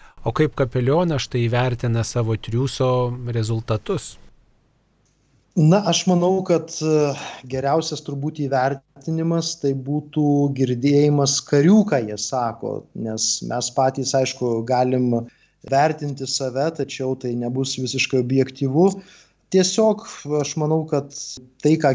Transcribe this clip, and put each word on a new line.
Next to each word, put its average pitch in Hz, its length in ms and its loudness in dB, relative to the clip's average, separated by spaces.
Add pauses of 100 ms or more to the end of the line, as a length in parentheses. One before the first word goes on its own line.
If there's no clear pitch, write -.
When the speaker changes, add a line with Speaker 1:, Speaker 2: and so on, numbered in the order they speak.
(180)
Speaker 1:
O 117 140 -4
kaip 156 220 0
kapelionas 135 720 0
štai 120 220 0
įvertina 120 560 0
savo 113 320 -2
triūso 127 540 -2 (420)
rezultatus? 113 800 -2 (1400)
Speaker 2:
Na, 170 260 6
aš 190 240 0
manau, 185 380 2
kad, 165 260 0
e, 151 400 0 (320)
geriausias 139 580 -2
turbūt 143 380 -6
įvertinimas 147 1200 -2
tai 139 160 0
būtų 143 800 0
girdėjimas 139 880 2
karių, 170 420 6
ką 156 160 0
jie 107 160 -6
sako, 110 760 -6
nes 110 500 -4
mes 117 280 -4
patys, 135 440 0
aišku, 123 480 0
galim 123 600 2 (400)
vertinti 143 600 0
save, 135 440 -4
tačiau 131 480 -6
tai 123 160 -6
nebus 127 420 -4
visiškai 131 440 -2
objektyvu. 131 640 2 (680)
Tiesiog 202 540 2 (320)
aš 143 180 -4
manau, 156 300 0
kad 143 240 -2 (460)
tai, 151 200 4
ką 151 180 4